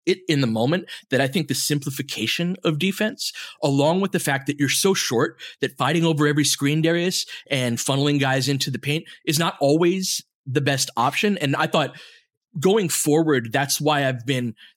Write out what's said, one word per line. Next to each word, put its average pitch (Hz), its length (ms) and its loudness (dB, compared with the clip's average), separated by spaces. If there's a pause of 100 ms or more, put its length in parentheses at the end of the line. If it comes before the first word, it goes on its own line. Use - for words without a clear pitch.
it 185 100 2 (100)
in 143 140 2
the 131 60 2
moment 117 380 0 (260)
that 127 100 4
I 139 60 2
think 139 200 -2
the 143 60 -2
simplification 143 1120 -4
of 156 160 0
defense, 196 520 -4 (300)
along 147 400 2
with 190 120 -2
the 175 60 0
fact 135 280 -2
that 143 100 -2
you're 143 100 2
so 190 280 2
short - 440 -2 (220)
that 135 160 -4
fighting 156 260 2
over 156 220 2
every 147 180 2
screen, 143 380 0
Darius, 170 460 0 (240)
and 123 260 0
funneling 143 420 2
guys 135 300 0
into 139 220 -2
the 123 80 -6
paint 147 260 -4 (200)
is 147 120 0
not 170 220 -4
always 175 640 2 (240)
the 135 120 -2
best 139 380 0
option. 185 400 2
And 139 180 0
I 156 120 2
thought 156 280 0 (640)
going 185 300 2
forward, 147 640 2
that's 139 260 0
why 143 280 2
I've 123 180 -4
been 123 300 -2 (220)